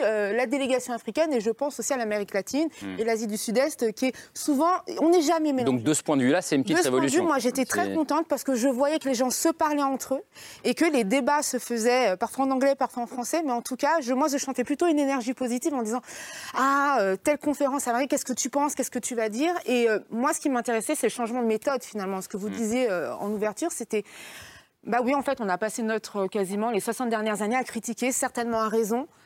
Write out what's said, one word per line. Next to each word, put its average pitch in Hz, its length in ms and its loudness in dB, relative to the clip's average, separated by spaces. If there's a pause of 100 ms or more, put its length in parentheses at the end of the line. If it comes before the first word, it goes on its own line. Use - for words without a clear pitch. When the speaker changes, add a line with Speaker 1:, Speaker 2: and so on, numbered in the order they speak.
Speaker 1:
euh, 208 320 2
la 240 140 0
délégation 254 460 0
africaine, 294 400 -2
et 240 80 2
je 214 100 0
pense 277 280 -4
aussi 247 140 -2
à 269 40 0
l'Amérique 208 360 -4
latine 262 340 0 (140)
Speaker 2:
Hmm. 196 160 -8
Speaker 1:
et 220 60 -2
l'Asie 226 240 0
du 208 100 -4
Sud-Est, 240 540 0
qui 233 160 -4
est 247 60 -2 (200)
souvent, 302 380 2 (300)
on 311 80 6
n'est 349 120 6
jamais 311 300 2
mélangé. 254 140 2 (120)
Speaker 2:
Donc, 117 60 -4
de 151 100 4
ce 147 80 0
point 156 160 0
de 131 60 4
vue-là, 147 180 4
c'est - 140 0
une 135 80 4
petite 302 140 0
Speaker 1:
De 359 60 4
ce 320 60 0
point 127 100 4
de - 40 4
vue, - 60 4
Speaker 2:
révolution. 339 160 2
Speaker 1:
moi, 302 120 2
j'étais 247 280 0
très - 240 0
Speaker 2:
C'est 294 40 -2
Speaker 1:
contente 302 340 0
parce 277 160 -2
que 269 120 0
je 240 140 2
voyais 285 280 2
que 277 120 -8
les 269 40 2
gens 247 160 2
se 277 200 2
parlaient 302 340 2
entre 269 320 -2
eux 320 80 -4 (400)
et 240 100 2
que 311 120 2
les 285 180 4
débats 269 400 2
se 254 160 -2
faisaient, 240 540 2
euh, - 20 -2
parfois 240 300 -2
en 269 60 2
anglais, 269 240 4
parfois 247 280 -2
en 233 40 -6
français. 262 380 -2
Mais 269 60 0
en 240 100 -2
tout 254 140 -8
cas, 302 260 2
je, 240 120 -2
moi, 277 160 2
je 277 80 0
sentais 254 260 -2
plutôt 294 240 0
une 302 120 4
énergie 269 340 0
positive 254 420 -2
en 247 80 -2
disant, « 226 180 -4 (540)
Ah, 277 460 4
euh, 190 200 2
telle 294 160 2
conférence 277 520 0
à - 20 2
Paris, 247 160 0
qu'est-ce 277 180 0
que 254 80 -4
tu - 160 -4
penses ? 285 240 0
Qu'est-ce - 160 -4
que 254 100 -6
tu - 160 -6
vas 220 140 0
dire ? » 277 240 0 (140)
Et, 240 220 4
euh, 208 100 2 (100)
moi, 254 240 0
ce - 60 -4
qui 311 100 -2
m'intéressait, 240 460 0
c'est 254 120 2
le 208 60 0
changement 240 280 -4
de 233 60 2
méthode, 226 360 0
finalement. 190 380 -6
Ce - 80 -12
que - 80 -6
vous 196 120 -6
Speaker 2:
Hmm. 196 40 -6
Speaker 1:
disiez, 226 360 0
euh, 156 280 -2
en 202 140 -4
ouverture, 214 400 -2
c'était 214 340 -4 (800)
bah 226 180 0
oui, 247 100 0
en 277 80 2
fait, 262 200 -2
on 202 80 -2
a 180 80 0
passé 220 260 -4
notre, 220 380 -4
euh, 190 60 0
quasiment 202 440 -2
les 208 80 0
soixante 233 300 -2
dernières 214 320 -2
années 214 160 0
à 254 80 -2
critiquer, 240 480 -4
certainement 233 480 -2
à 220 80 0
raison, 226 400 0 (160)